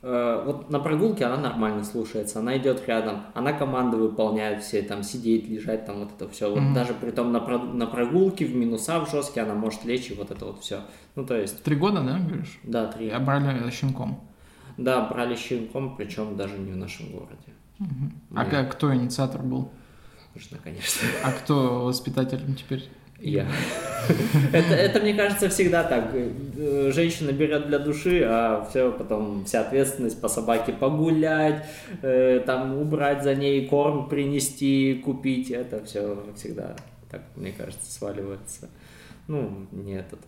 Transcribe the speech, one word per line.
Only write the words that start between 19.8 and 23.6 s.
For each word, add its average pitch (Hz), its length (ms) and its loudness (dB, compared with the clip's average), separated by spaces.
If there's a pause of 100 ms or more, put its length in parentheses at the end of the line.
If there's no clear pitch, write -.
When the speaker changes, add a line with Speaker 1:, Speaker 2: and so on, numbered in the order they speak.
Speaker 1:
Жена, - 280 -16
конечно. - 440 -4 (160)
Speaker 2:
А 135 80 0
кто 127 540 2
воспитателем 131 680 -2
теперь? - 340 -8 (300)
Speaker 1:
Я. 165 260 -2 (580)